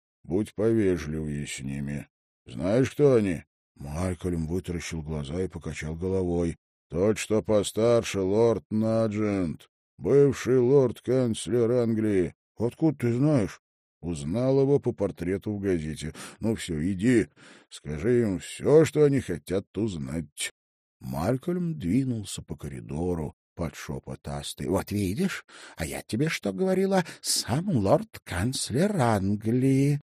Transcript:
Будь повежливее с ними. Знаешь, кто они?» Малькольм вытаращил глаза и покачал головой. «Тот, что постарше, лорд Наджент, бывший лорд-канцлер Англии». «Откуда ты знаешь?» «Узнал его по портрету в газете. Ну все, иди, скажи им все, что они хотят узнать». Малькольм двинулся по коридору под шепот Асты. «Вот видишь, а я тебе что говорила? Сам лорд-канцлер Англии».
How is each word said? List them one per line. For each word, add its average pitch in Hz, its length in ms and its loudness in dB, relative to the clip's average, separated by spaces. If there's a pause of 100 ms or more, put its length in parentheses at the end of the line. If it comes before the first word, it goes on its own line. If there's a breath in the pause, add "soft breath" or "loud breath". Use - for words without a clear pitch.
(240)
Будь 101 320 -2
повежливее 80 920 0
с - 140 -10
ними. 69 480 -6 (380)
Знаешь, 101 460 0
кто 143 240 4
они?» 95 280 0 (320)
Малькольм 82 720 -4
вытаращил 85 540 -6
глаза 76 400 -6
и 90 80 -2
покачал 78 480 -10
головой. 87 580 0 (340)
«Тот, 98 280 2
что 107 260 -2
постарше, 107 800 2
лорд 104 500 2
Наджент, 107 960 0 (300)
бывший 131 600 4
лорд-канцлер 123 1120 2
Англии». 110 640 2 (240)
«Откуда 147 400 0
ты 120 160 0
знаешь?» 127 460 2 (420)
«Узнал 110 600 0
его 139 180 4
по 120 140 -2
портрету 95 580 -2
в 104 80 -4
газете. 78 540 -2 (260 loud breath)
Ну 107 160 0
все, 78 260 -6
иди, 101 460 2 (420 loud breath)
скажи 90 520 0
им 98 180 0
все, 143 460 4
что 151 180 2
они 139 160 4
хотят 92 460 -4 (120)
узнать». 80 760 -6 (480)
Малькольм 131 760 -4
двинулся 123 640 -2
по - 140 -12
коридору 73 800 -6 (200)
под 80 200 -8
шепот 67 500 -12
Асты. 71 440 -8
«Вот 92 240 -2
видишь, 104 520 -2 (300 loud breath)
а 80 100 -6
я 69 160 -8
тебе 143 280 -2
что 196 240 -4
говорила? 190 500 2 (160 loud breath)
Сам - 480 -2
лорд-канцлер 131 1300 0
Англии». 123 1040 2 (120)